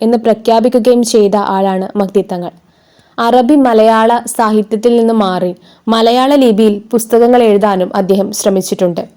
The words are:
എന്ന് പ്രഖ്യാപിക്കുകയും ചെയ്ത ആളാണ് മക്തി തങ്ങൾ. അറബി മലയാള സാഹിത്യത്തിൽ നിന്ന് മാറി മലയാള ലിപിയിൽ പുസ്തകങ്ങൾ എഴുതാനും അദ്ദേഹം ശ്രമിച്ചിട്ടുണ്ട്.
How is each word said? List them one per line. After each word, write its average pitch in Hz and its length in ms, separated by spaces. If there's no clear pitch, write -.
എന്ന് 226 160
പ്രഖ്യാപിക്കുകയും 226 880
ചെയ്ത 208 320
ആളാണ് 196 600
മക്തി 196 360
തങ്ങൾ. 175 200
അറബി 240 360
മലയാള 226 640
സാഹിത്യത്തിൽ 220 600
നിന്ന് 226 160
മാറി 185 400
മലയാള 233 480
ലിപിയിൽ 220 460
പുസ്തകങ്ങൾ 240 520
എഴുതാനും 202 520
അദ്ദേഹം 196 360
ശ്രമിച്ചിട്ടുണ്ട്. 185 760